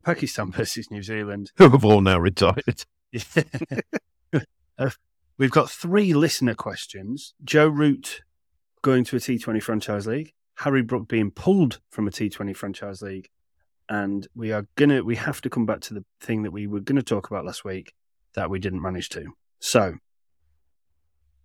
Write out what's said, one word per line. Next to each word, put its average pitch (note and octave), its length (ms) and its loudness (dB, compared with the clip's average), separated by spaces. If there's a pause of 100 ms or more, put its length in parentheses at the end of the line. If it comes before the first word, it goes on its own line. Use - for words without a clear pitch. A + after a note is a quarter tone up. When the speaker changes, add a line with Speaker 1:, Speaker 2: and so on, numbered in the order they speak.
Speaker 1:
Pakistan A#2+ 480 -4
<laughs> - 0 -
versus A2+ 400 -8
New G#2 100 -10
Zealand. G2+ 540 -8
Speaker 2:
Who E3+ 140 12
have C3 140 6
all G#2 180 8
now F#2+ 180 6
retired. F2+ 640 0 (280)
Speaker 1:
<laughs> A#2+ 120 -10 (1500)
Uh, C3 100 -2 (480)
we've C3+ 140 2
got C3 180 2
three F#3 460 0
listener C#3+ 400 0
questions. G#2 800 -12 (100)
Joe D3+ 240 4
Root D3 540 -2 (580)
going B2+ 240 2
to B2 120 -4
a A#2 40 -4
T B2 180 -4
twenty A2 220 -4
franchise G#2+ 460 -4
league, C#3 260 -8 (220)
Harry C#3 260 0
Brook A2+ 260 -4
being G#2+ 240 0
pulled F3+ 500 0 (100)
from G#2 180 -4
a - 20 -4
T G#2 200 -4
twenty G2 240 -8
franchise G2+ 480 -12
league, F#2+ 260 -12 (600)
and G2+ 440 -4
we A2 160 -6
are G#2 160 -4 (100)
gonna, C#3+ 280 4
we A#2 120 -2
have - 260 -6
to C3+ 80 -6
come A#2 160 -2
back G#2+ 160 -4
to - 120 -14
the G2 100 -12 (160)
thing A2 220 -4
that G#2 100 -6
we G#2 140 -8
were G#2 140 -6
gonna C#3 220 0
talk - 280 -4
about G2 140 -6
last - 220 -12
week F#2+ 260 -10 (400)
that F#2 160 -4
we F#2+ 100 -4
didn't F#2 220 -6
manage F#2 300 -8
to. - 240 -14 (260)
So, F#2+ 360 0 (1500)